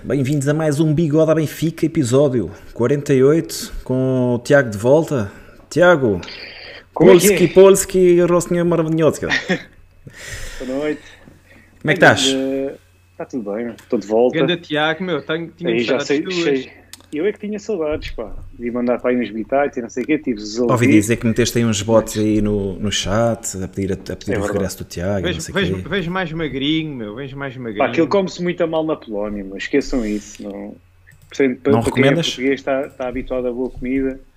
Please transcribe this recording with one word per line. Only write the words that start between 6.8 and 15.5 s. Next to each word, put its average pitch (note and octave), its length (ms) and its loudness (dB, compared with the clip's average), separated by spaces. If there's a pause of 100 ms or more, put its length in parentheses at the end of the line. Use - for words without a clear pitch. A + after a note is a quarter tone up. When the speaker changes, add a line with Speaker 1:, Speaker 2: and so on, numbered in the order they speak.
Speaker 2:
Como E3+ 200 8
é F3+ 80 10
que F3+ 80 2
é? - 20 6
Speaker 1:
Polski, F3 240 4
Polski, F#3 680 6
Rosnia F3 440 2
Maravilhosa. D#3+ 640 2
Speaker 2:
<laughs> - 1300 -8
Boa C3 200 -6
noite. D3+ 240 -4 (800)
Speaker 1:
Como D3+ 100 0
é - 20 4
que D#3+ 100 4
Speaker 2:
Olha, C#3 100 8
Speaker 1:
estás? C3 200 2
Speaker 2:
eh, C3+ 420 -4 (400)
tá E3 100 -12
tudo G#2+ 280 -8
bem, A#2 120 -6
meu. A#2 100 -10 (120)
Tô B2 100 -2
de G2+ 100 -6
volta. B2 320 2
Speaker 3:
Ganda E3 180 0
Tiago, D#3 460 -2
meu, E3+ 180 -4
tenho, E3 340 -6